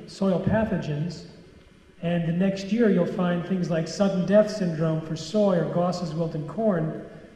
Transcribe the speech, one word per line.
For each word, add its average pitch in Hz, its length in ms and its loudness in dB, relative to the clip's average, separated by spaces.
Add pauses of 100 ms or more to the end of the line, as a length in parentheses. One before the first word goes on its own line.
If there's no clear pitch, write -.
soil 185 360 0
pathogens. 170 800 -2 (760)
And 170 260 -2
the 170 60 0
next 190 380 0
year 226 180 4
you'll 175 160 4
find 175 400 -2
things 180 240 -2
like 165 180 0
sudden 185 380 0
death 208 240 6
syndrome 160 520 -2
for 160 140 -6
soy 202 420 2
or 147 160 0
Goss's 175 420 -2
wilt 165 180 -2
in 147 140 -6
corn 175 580 0 (300)